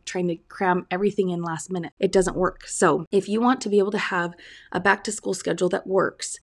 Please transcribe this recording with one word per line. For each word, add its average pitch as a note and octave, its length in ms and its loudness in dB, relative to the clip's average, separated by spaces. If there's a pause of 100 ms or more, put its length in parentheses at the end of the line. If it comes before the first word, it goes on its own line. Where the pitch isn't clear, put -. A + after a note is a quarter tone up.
trying F3+ 240 -2
to E3 80 -2 (100)
cram F3+ 420 -2
everything G3 400 0
in F3 140 -4
last E3 260 -8
minute. F3 300 -6
It F#3+ 120 0
doesn't F#3 260 2
work. - 300 -2
So D#3+ 440 2
if G3 160 0
you G#3+ 140 0
want B3+ 200 2
to G#3+ 80 -4
be G3+ 100 6
able G3+ 120 2
to G#3+ 60 -2
have F3 360 -2 (380)
a F3 80 -2
back G3 240 2
to A3 80 -4
school G3 220 -4
schedule F3+ 360 -2
that F#3+ 160 -4
works, - 580 -2